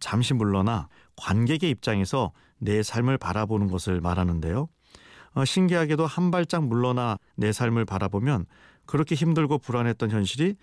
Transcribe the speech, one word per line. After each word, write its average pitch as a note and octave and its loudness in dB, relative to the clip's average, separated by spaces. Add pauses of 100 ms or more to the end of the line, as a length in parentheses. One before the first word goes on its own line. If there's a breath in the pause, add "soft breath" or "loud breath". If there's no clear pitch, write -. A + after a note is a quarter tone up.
잠시 A#2+ 0
물러나 G2+ 2 (260 soft breath)
관객의 A#2+ 0
입장에서 G#2+ -2 (260 soft breath)
내 G#2+ 0
삶을 B2 0
바라보는 G2+ 0
것을 F#2 -2
말하는데요. F2 -2 (640 loud breath)
어, C3+ 0
신기하게도 E3 2
한 F3 0
발짝 E3+ 0
물러나 A#2+ 0 (180)
내 G#2+ 0
삶을 A#2 0
바라보면 G2 -2 (380 loud breath)
그렇게 D3+ -2
힘들고 D3+ 2
불안했던 A#2 -2
현실이 A#2+ 0